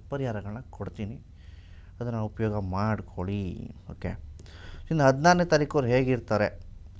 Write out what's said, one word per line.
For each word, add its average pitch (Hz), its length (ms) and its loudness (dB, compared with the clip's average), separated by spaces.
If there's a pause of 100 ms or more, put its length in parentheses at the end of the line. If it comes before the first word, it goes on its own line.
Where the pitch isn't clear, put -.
ಪರಿಹಾರಗಳನ್ನ 110 500 -4 (120)
ಕೊಡ್ತೀನಿ, 107 500 -8 (800)
ಅದನ್ನು 117 240 -2
ಉಪಯೋಗ 107 360 0
ಮಾಡ್ಕೊಳ್ಳಿ. 95 1120 -2 (160)
ಓಕೆ, - 180 -6 (840)
ಇನ್ನು 156 140 4
ಹದಿನಾರನೇ 160 400 8
ತಾರೀಕು 151 340 4
ಅವ್ರು 123 140 4
ಹೇಗಿರ್ತಾರೆ, 123 760 2 (300)